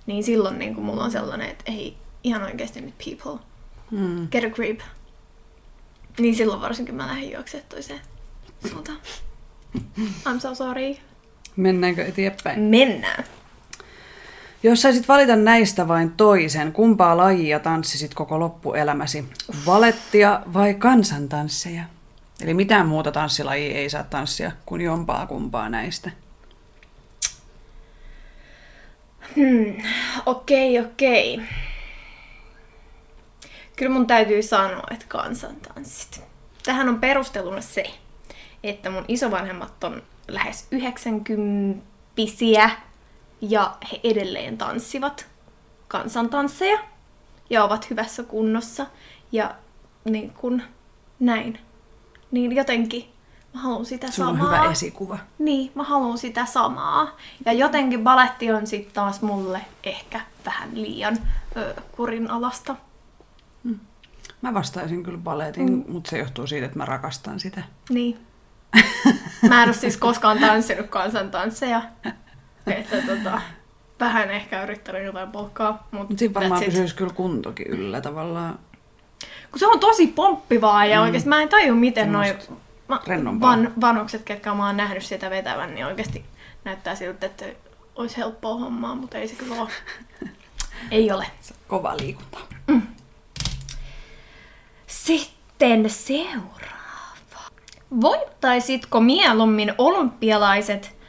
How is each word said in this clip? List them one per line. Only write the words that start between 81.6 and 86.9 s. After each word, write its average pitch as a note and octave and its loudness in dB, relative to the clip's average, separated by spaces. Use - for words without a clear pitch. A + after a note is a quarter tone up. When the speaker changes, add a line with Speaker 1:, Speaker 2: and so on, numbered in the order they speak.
Speaker 1:
miten A#3 4
noi G3+ 2
Speaker 2:
Semmosta G3 -6
Speaker 1:
ma-, B3+ -2
Speaker 2:
rennompaa. F#3+ 2
Speaker 1:
van-, A3+ 4
vanhukset, A3 2
ketkä G#3 -6
mä G3+ 0
oon G3+ 0
nähnyt G3+ -4
sitä F#3+ -8
vetävän, F#3 -6
niin B2 -8
oikeesti F#3+ -8
näyttää F#3+ -8